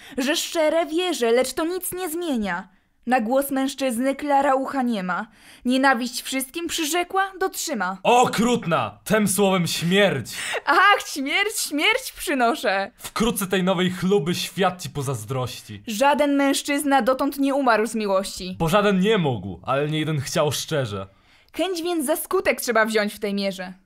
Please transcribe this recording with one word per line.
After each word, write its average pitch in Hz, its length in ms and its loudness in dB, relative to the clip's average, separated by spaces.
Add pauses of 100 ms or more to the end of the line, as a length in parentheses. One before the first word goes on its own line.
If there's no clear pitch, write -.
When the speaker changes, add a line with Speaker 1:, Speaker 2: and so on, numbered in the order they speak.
(180)
Speaker 1:
że 269 180 0
szczere 330 500 0
wierzę, 311 460 0
lecz 254 220 2
to 330 120 -2
nic 359 260 -6
nie 359 180 -6
zmienia. 226 580 -4 (400)
Na 254 140 2
głos 269 300 0
mężczyzny 269 640 -2
Klara 277 400 2
ucha 269 260 -2
nie 233 220 -2
ma. 185 240 -4 (380)
Nienawiść 254 560 2
wszystkim 269 460 -6
przyrzekła, 349 720 -2
dotrzyma. 220 640 -4
Speaker 2:
Okrutna! 220 1000 2
Tem 214 240 2
słowem 190 400 2
śmierć! 170 640 2 (340)
Speaker 1:
Ach, 392 420 4
śmierć, 349 520 -2
śmierć 381 580 0
przynoszę! 240 800 0
Speaker 2:
Wkrótce 226 500 -2
tej 185 160 0
nowej 185 280 2
chluby 180 440 2
świat 180 460 -2
ci - 80 -10
pozazdrości. 123 1000 -6
Speaker 1:
Żaden 285 480 2
mężczyzna 277 680 2
dotąd 277 380 0
nie 277 160 0
umarł 233 320 2
z 226 80 -8
miłości. 196 640 -2
Speaker 2:
Bo 165 100 0
żaden 202 300 4
nie 214 180 4
mógł, 101 460 -2
ale 139 260 0
nie 156 100 -2
jeden 156 220 -2
chciał 151 300 0
szczerze. 104 560 -4 (460)
Speaker 1:
Chęć 339 280 -2
więc 330 240 -2
za 302 100 2
skutek 349 460 -2
trzeba 220 240 2
wziąć 214 280 -2
w - 60 -18
tej 202 140 -4
mierze. 190 400 -6 (120)